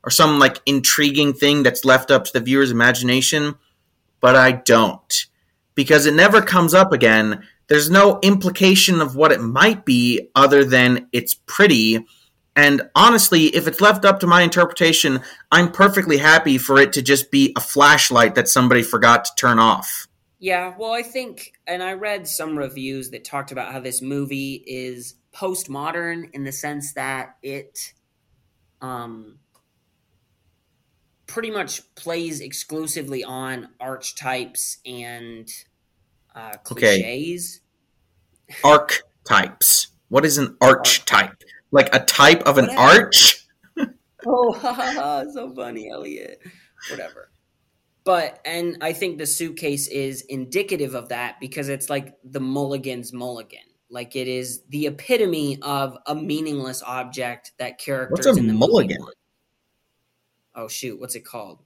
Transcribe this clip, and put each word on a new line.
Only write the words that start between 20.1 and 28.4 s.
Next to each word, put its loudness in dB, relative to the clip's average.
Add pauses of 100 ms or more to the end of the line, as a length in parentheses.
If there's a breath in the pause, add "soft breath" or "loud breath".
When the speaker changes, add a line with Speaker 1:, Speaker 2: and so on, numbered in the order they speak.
Speaker 2:
Yeah, -4
well, -6
I -4
think, -12 (140)
and -8
I -8
read -10
some -8
reviews -10
that -20
talked -12
about -12
how -12
this -10
movie -8
is -14 (180)
postmodern -10
in -12
the -12
sense -12
that -10
it, -16 (880)